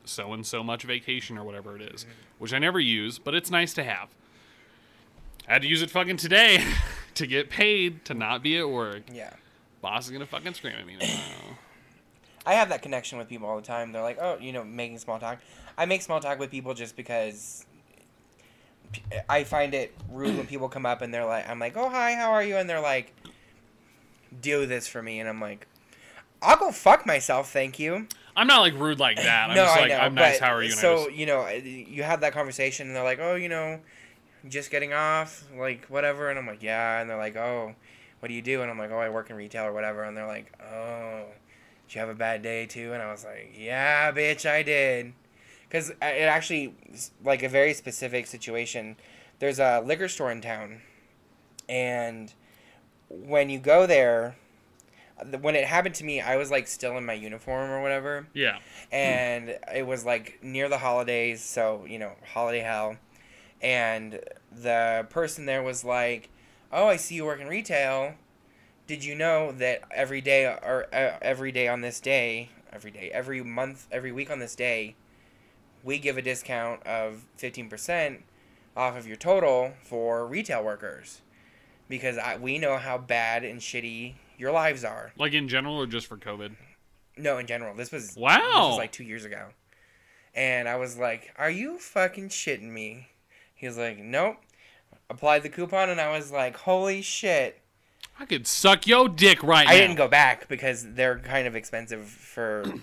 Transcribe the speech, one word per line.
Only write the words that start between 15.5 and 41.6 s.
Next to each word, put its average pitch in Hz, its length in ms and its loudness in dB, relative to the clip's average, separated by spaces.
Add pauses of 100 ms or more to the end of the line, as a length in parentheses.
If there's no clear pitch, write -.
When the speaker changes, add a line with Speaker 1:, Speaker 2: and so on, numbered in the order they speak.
Speaker 2:
I 165 80 0
make 185 160 0
small 160 180 -2
talk 143 200 -4
with 135 120 -8
people 131 220 -8
just 117 240 -14
because 110 680 -8 (1300)
p-, 107 100 -14 (280)
I 143 160 2
find 143 280 -2
it 127 220 -4 (160)
rude 139 240 -2
when 127 120 -4
people 131 200 -6
come 131 180 -6
up 120 160 -2
and 120 120 -8
they're 120 120 -2
like, 113 220 -2
I'm 117 120 -8
like, 123 180 -6
"Oh, 254 100 0
hi, 247 280 0
how 226 160 0
are 214 120 4
you?" 202 140 -2
And 185 120 0
they're 160 120 -2
like, 135 320 0 (1300)
"Do 143 240 0
this 123 220 -4
for 117 140 -10
me." 113 180 -8
And 113 100 -6
I'm 110 120 -6
like, 104 260 -10 (760)
"I'll 262 160 10
go 370 140 2
fuck 214 340 8
myself, 139 460 2
thank 135 280 0
you." 175 280 -2 (280)
Speaker 1:
I'm 233 120 6
not, 262 120 10
like, 175 160 8
rude 147 240 0
like 123 180 4
that. 113 320 4
I'm 113 60 2
Speaker 2:
No, 190 80 10
Speaker 1:
just 160 140 8
Speaker 2:
I - 40 8
Speaker 1:
like, 127 100 6
Speaker 2:
know, 135 60 4
Speaker 1:
"I'm 135 180 4
nice, 139 240 8
Speaker 2:
but 135 80 4
Speaker 1:
how 120 80 4
are 117 80 2
you?" 113 80 2
And 107 80 0
I - 20 -2
Speaker 2:
so, 165 260 6
Speaker 1:
just 143 100 -10
Speaker 2:
you 151 80 -4
know, 135 220 2
you 131 560 -8
have 156 180 0
that 147 120 2
conversation 135 540 -4
and 131 80 -8
they're 127 80 -4
like, 127 180 0
"Oh, 175 140 -2
you 175 140 -4
know, 160 300 -6 (680)
just 139 240 -10
getting 143 220 -2
off, 156 500 0 (140)
like, 127 280 -6
whatever." 143 440 -2
And 139 100 -4
I'm 123 80 -8
like, 107 160 -12
"Yeah." 113 380 0
And 113 80 -6
they're 110 80 -6
like, 107 180 -6
"Oh, 113 400 -4 (440)
what 117 100 -10
do 120 40 -8
you 117 80 -8
do?" 127 200 -2
And 120 100 -4
I'm 113 60 -10
like, 107 140 -8
"Oh, 113 80 -4
I 113 100 0
work 110 200 -6
in 113 60 -14
retail 107 300 -8
or 104 80 -4
whatever." 107 300 -4
And 107 120 -8
they're 107 120 -8
like, 107 240 -10 (100)
"Oh, 113 600 -10 (640)